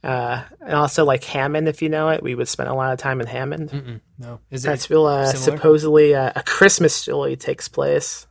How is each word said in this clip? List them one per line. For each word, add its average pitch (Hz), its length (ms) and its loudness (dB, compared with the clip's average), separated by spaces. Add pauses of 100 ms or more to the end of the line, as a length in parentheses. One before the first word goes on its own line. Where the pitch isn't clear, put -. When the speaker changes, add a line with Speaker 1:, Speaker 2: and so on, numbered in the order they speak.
Speaker 1:
Uh, 123 380 -4 (180)
and 262 140 -6
also, 147 300 2
like, 135 200 2
Hammond, 147 440 -2
if 151 140 -4
you 156 60 -2
know 156 200 0
it, 156 140 0
we 127 120 -6
would 123 140 -4
spend 123 200 -6
a 127 60 -4
lot 131 180 -2
of 127 60 -4
time 131 220 -4
in 120 60 -6
Hammond. 139 440 -8
Speaker 2:
Mm-mm, 127 300 -12 (180)
no. 120 220 -16 (100)
Is 131 120 -10
Speaker 1:
That's 139 240 -4
Speaker 2:
it - 40 -8
Speaker 1:
real, 156 160 4
uh, 139 200 2
Speaker 2:
similar? 135 320 0
Speaker 1:
supposedly, 151 560 6
uh, 131 200 0
a - 80 -8
Christmas 175 520 4
story 139 420 -4
takes - 320 -8
place. - 640 -4